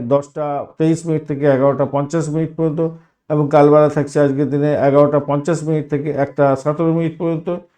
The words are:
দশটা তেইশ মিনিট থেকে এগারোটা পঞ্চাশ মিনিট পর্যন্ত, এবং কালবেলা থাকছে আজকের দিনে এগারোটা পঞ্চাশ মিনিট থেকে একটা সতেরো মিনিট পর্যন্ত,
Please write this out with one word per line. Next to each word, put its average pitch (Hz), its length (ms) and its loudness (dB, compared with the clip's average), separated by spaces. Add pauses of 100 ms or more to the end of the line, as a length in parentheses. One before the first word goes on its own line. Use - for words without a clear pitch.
দশটা 143 580 -4 (120)
তেইশ 165 280 0
মিনিট 156 200 -4
থেকে 143 200 -4
এগারোটা 135 380 2
পঞ্চাশ 143 440 -4
মিনিট 160 280 -4
পর্যন্ত, 160 320 -2 (400)
এবং 151 220 0
কালবেলা 147 380 6
থাকছে 143 320 -2
আজকের 139 300 0
দিনে 147 220 0
এগারোটা 143 480 4
পঞ্চাশ 143 440 -2
মিনিট 151 260 -4
থেকে 147 200 -4
একটা 139 460 0
সতেরো 151 360 -2
মিনিট 165 260 -2
পর্যন্ত, 165 380 -4 (220)